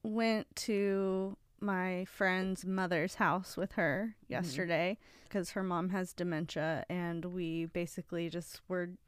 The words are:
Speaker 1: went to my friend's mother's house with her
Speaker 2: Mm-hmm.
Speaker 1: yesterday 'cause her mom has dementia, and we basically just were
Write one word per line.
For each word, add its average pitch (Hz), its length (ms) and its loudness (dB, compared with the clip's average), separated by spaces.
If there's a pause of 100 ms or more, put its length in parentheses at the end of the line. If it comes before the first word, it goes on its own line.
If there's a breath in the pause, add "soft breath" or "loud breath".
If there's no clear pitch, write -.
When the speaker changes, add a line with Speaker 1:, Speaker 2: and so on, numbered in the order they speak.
Speaker 1:
went 220 540 2
to 196 800 2 (240)
my 185 460 0
friend's 185 600 2
mother's 185 480 2
house 185 420 2
with 190 160 -2
her 185 420 2 (100)
Speaker 2:
Mm-hmm. - 80 -8
Speaker 1:
yesterday 170 640 0 (320 soft breath)
'cause 190 220 -2
her 190 100 -2
mom 180 280 0
has 185 220 -2
dementia, 160 760 -2
and 170 380 -2
we 165 400 -2
basically 170 600 -4
just 165 400 -8
were 180 220 -2 (180)